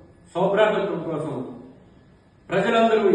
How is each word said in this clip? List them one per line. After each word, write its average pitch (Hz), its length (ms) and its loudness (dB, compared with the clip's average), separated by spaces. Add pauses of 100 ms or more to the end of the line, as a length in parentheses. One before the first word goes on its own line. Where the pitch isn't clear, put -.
(360)
సౌభ్రాతృత్వం 196 760 0
కోసం 151 260 -6 (1120)
ప్రజలందరూ 220 540 2 (120)